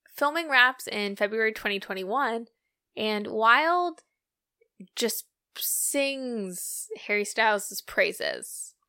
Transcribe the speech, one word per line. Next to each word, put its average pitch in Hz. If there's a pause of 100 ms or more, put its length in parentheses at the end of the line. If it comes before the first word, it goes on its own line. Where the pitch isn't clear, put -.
(140)
filming 302
wraps 262
in 202
February 214
twenty 202
twenty-one, 226 (500)
and 214
Wilde 320 (960)
just - (340)
sings 254 (180)
Harry 208
Styles' 208
praises. - (140)